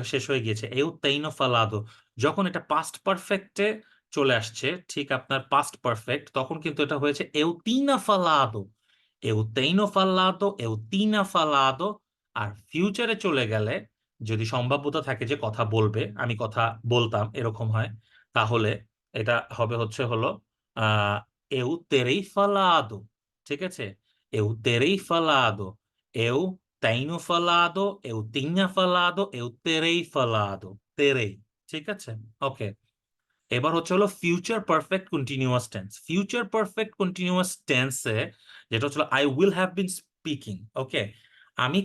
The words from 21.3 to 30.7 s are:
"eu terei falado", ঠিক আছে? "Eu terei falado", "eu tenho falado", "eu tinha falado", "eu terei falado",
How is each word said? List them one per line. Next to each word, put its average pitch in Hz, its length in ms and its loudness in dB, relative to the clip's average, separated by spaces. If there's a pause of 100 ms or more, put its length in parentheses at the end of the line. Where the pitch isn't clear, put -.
"eu 127 200 -2 (160)
terei 135 420 2
falado", 180 680 2 (480)
ঠিক 143 160 -6
আছে? 180 240 -8 (460)
"Eu 107 140 0 (140)
terei 127 400 4
falado", 135 640 2 (480)
"eu 120 240 2 (400)
tenho 135 420 0
falado", 170 640 2 (180)
"eu 113 160 -6 (120)
tinha 160 380 0
falado", 180 540 2 (100)
"eu 120 160 -6 (120)
terei 165 460 2
falado", 107 600 0 (260)